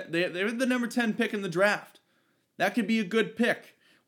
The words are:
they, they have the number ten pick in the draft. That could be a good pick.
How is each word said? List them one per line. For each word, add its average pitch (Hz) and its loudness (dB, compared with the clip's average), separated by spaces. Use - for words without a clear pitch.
they, 170 0
they 170 -6
have 226 -2
the 262 0
number 247 0
ten 226 0
pick 220 -2
in 202 -4
the 196 -4
draft. 190 2
That 196 0
could 240 0
be 226 2
a 220 2
good 214 0
pick. - -2